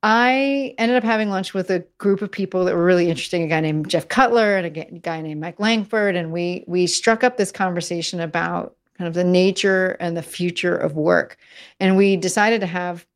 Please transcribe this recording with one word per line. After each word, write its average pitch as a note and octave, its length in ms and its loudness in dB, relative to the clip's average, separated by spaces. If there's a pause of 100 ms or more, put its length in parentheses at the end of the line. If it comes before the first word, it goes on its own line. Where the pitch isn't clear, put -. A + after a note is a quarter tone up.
I C4 720 2
ended A#3+ 200 2
up B3 60 2
having A3 260 0
lunch F#3+ 240 -4
with F#3 160 -4
a F3+ 160 0 (140)
group G3 220 2
of G3+ 100 -6
people F#3 340 -2
that F3+ 100 2
were E3+ 80 2
really F3 260 4
interesting, E3 340 -2
a D#3+ 40 -2
guy D#3 120 2
named D#3 300 0
Jeff E3 180 -2
Cutler A#3 500 4
and F3+ 80 -2
a E3+ 40 -6
g-, D#3+ 300 -12
guy E3 220 -6
named D3+ 180 -8
Mike E3 200 -10
Langford. G#3 560 0
And E3 160 -4
we, F3 360 -4
we F3+ 200 2
struck A3+ 360 -4
up B3 140 0
this G3 140 -2
conversation F3 680 -6
about E3+ 560 -6 (220)
kind F3 100 -6
of E3 60 -6
the F3+ 100 -2
nature F#3 760 2
and E3+ 180 -6
the D#3+ 60 -8
future F3 520 -4
of D3+ 200 -6
work. E3 420 2 (420)
And F#3+ 160 4
we G3 220 6
decided G#3 440 2
to F#3+ 60 -4
have F3 380 -6 (100)